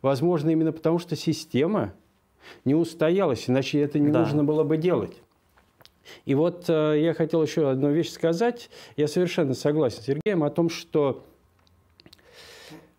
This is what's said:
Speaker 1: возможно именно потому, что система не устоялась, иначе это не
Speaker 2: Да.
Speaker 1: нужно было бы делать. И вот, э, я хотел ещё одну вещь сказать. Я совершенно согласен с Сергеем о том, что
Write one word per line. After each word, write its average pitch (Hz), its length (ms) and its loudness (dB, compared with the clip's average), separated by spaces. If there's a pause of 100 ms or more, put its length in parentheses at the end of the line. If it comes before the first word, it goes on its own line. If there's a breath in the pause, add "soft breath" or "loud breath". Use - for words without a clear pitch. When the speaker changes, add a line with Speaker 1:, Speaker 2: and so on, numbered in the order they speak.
Speaker 1:
возможно 147 480 2
именно 160 220 2
потому, 160 260 0
что 170 160 -8
система 147 800 -2 (720 loud breath)
не 135 100 2
устоялась, 165 720 0
иначе 135 300 0
это 143 180 0
не 147 140 2
Speaker 2:
Да. - 80 4
Speaker 1:
нужно 143 240 2
было 151 200 2
бы 151 140 0
делать. 151 400 0 (1080 loud breath)
И 139 100 0
вот, 170 320 0
э, 151 340 2
я 160 140 2
хотел 160 260 0
ещё 151 280 0
одну 135 200 2
вещь 156 220 0
сказать. 208 580 -2 (260 loud breath)
Я 147 120 0
совершенно 170 480 0
согласен 147 480 0
с - 20 -12
Сергеем 156 380 -2
о 147 80 0
том, 170 180 0
что 147 540 -2 (1700 loud breath)